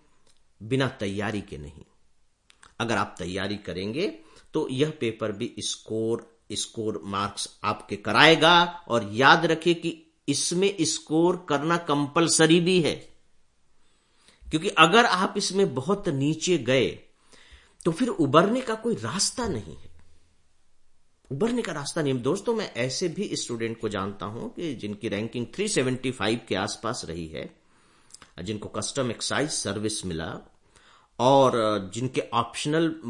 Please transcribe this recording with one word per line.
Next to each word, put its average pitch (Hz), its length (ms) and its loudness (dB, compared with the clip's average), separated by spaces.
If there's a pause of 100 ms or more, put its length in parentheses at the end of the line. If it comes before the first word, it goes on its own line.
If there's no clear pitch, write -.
(640)
बिना 131 240 0
तैयारी 101 540 -6
के 76 160 -12
नहीं। 73 260 -16 (960)
अगर 113 180 0
आप - 220 -2
तैयारी 95 360 -4
करेंगे, 104 640 -6 (340)
तो 156 180 -2
यह 147 280 0
paper 110 320 -2
भी 107 280 -8
score, 110 800 -6 (120)
स्कोर 107 520 -6
मार्क्स 101 600 -6
आपके 104 320 -4
कराएगा। 160 920 6
और 110 260 0
याद 151 320 6
रखिए 160 280 2
कि 170 320 -8 (240)
इसमें 185 520 0
स्कोर 170 680 2
करना 156 280 2
कंपलसरी 160 840 4
भी 180 200 4
है, 127 140 0 (1500)
क्योंकि 160 200 -2
अगर 220 360 6
आप 196 320 0
इसमें 190 380 0
बहुत 175 340 -2
नीचे 151 480 0
गए, 120 320 2 (960)
तो 170 60 2
फिर 233 160 0
उबरने 185 540 4
का 220 140 -4
कोई 220 200 -2
रास्ता 175 520 -4
नहीं 98 280 -6
है, - 160 -16 (1400)
उबरने 226 300 0
का 190 100 -4
रास्ता 151 300 -6
नहीं। 139 120 0
दोस्तों, 139 420 -2
मैं 208 180 -6
ऐसे 131 340 -2
भी 175 260 -6
स्टूडेंट 113 460 -4
को 110 100 -4
जानता 101 360 -4
हूं 117 240 -8
कि 165 260 -6
जिनकी 104 340 -6
रैंकिंग 113 360 -4 (100)
थ्री 208 120 -2
सेवेंटी 127 440 -2
फ़ाइव 113 280 -2 (100)
के 107 60 -2
आसपास 107 500 -4
रही 82 220 -8
है, 76 280 -12 (880)
जिनको 104 260 -8
कस्टम 117 420 -4
एक्साइज 117 380 -2
सर्विस 104 560 -4
मिला, 82 340 -6 (800)
और 131 320 8 (420)
जिनके 127 280 -2 (120)
ऑप्शनल 151 640 0 (140)